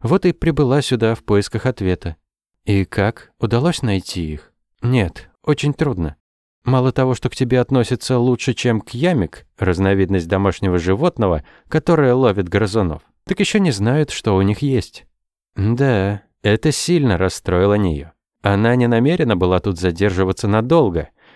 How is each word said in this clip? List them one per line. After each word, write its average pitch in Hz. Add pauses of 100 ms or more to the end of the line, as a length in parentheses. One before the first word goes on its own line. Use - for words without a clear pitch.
Вот 170
и 175
прибыла 147
сюда 113
в 110
поисках 104
ответа". 92 (500)
"И 98
как? -
Удалось 120
найти 92
их?" - (300)
"Нет, 120 (140)
очень 147
трудно. 92 (480)
Мало 127
того, 131
что 117
к -
тебе 123
относятся 123
лучше, 123
чем 113
к -
ямик, 156 (140)
разновидность 92
домашнего 95
животного, 95 (260)
которое 151
ловит 101
грызунов, 98 (220)
так -
ещё 208
не 180
знают, 120
что -
у 95
них 101
есть". 135 (500)
Да, 104 (200)
это 110
сильно 139
расстроило 92
Нию. 80 (300)
Она 107
не 123
намерена 123
была 90
тут 87
задерживаться 92
надолго, 110 (260)